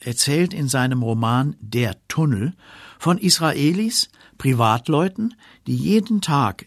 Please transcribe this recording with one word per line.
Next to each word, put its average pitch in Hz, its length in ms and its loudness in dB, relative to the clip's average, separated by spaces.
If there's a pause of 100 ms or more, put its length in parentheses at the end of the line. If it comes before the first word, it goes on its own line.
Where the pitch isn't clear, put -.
erzählt 147 520 0
in 147 140 -4
seinem 127 360 0
Roman 113 580 0
Der 110 340 -2 (120)
Tunnel 147 480 -2 (440)
von 165 180 2
Israelis, 170 920 0 (280)
Privatleuten, 143 1000 0 (320)
die 127 80 -2
jeden 208 440 0
Tag 139 480 0